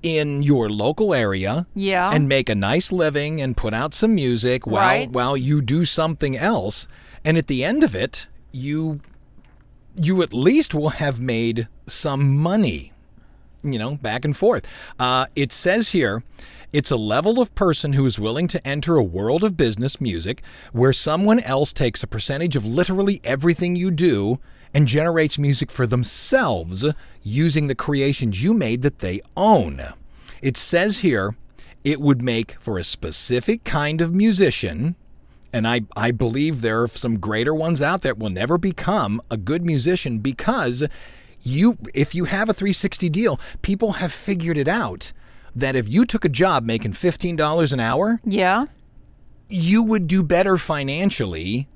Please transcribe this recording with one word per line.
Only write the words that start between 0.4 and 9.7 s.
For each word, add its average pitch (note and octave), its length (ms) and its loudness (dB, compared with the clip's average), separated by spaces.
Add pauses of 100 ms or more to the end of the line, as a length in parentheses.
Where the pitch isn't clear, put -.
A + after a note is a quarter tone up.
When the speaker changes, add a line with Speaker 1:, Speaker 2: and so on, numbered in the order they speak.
Speaker 1:
your C#3 260 4
local C3+ 460 2
area G#2+ 600 0
Speaker 2:
Yeah. F#3+ 360 0
Speaker 1:
and D3 160 2
make C3+ 220 2
a A2 60 2
nice G#2 360 0
living D#3 480 0
and C3 160 -2
put A2 160 -2
out C3 220 -4
some A3 220 2
music B2 500 0
while, F#3+ 220 2
Speaker 2:
Right. G3 240 0
Speaker 1:
while B2+ 260 0
you C#3+ 240 2
do D3 240 2
something D#3 500 -2
else. G3 520 -2 (360)
And D#3+ 140 4
at D#3+ 80 2
the B2+ 180 -2
end B3+ 200 2
of F3 100 2
it, G2+ 320 -4 (260)
you, D3 480 -6 (960)